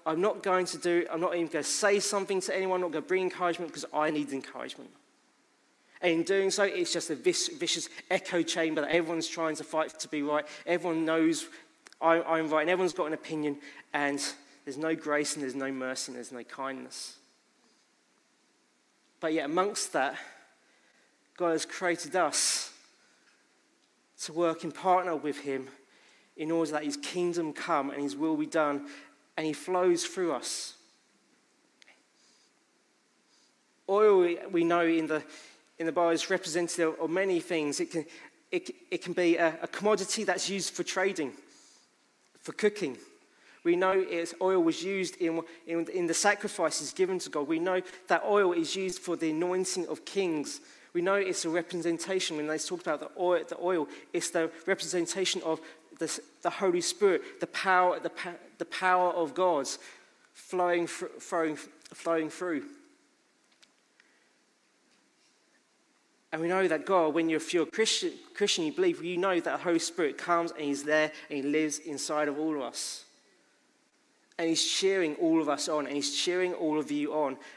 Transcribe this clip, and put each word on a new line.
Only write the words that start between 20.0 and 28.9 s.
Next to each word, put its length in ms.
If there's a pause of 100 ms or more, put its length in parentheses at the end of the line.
God 140
has 120
created 500
us 580 (1500)
to 100
work 300
in 80
partner 440
with 220
him 320 (640)
in 140
order 220
that 120
his 140
kingdom 520
come 380
and 140
his 120
will 220
be 80
done, 420 (520)